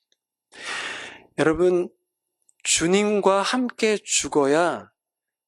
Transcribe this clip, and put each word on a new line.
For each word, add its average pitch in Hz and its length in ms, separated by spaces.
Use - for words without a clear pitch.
여러분, 175 500
주님과 196 800
함께 226 560
죽어야 143 920